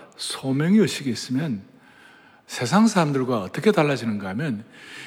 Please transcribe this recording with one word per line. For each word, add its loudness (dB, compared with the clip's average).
소명의식이 0
있으면 -4
세상 2
사람들과 2
어떻게 0
달라지는가 0
하면 -4